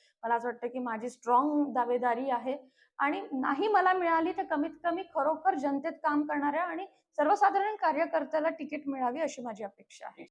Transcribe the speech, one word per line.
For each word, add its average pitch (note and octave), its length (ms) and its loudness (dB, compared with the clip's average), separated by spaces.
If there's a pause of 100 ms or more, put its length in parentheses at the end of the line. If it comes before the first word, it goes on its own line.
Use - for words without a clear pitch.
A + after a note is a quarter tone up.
(240)
मला A#3 120 2
असं A#3 120 -2
वाटतं A#3 200 -6
की B3 120 -6
माझी A#3+ 300 -6
स्ट्रॉंग C#4 640 2
दावेदारी B3 560 0
आहे B3 260 -2 (440)
आणि D#4 220 0 (120)
नाही C#4+ 340 0
मला F#4 260 6
मिळाली E4+ 380 2
तर F#4+ 140 -2
कमीत D#4 260 -2 (120)
कमी F4 200 -2 (120)
खरोखर D#4+ 400 2
जनतेत C#4+ 380 -2 (100)
काम D4 200 2
करणाऱ्या D4 400 0
आणि F4 220 -6 (320)
सर्वसाधारण G4+ 580 4
कार्यकर्त्याला D#4+ 760 0
तिकीट D4 380 -8
मिळावी C4 340 -2
अशी C4 200 -6
माझी A3 220 -10
अपेक्षा - 440 -16
आहे. - 240 -18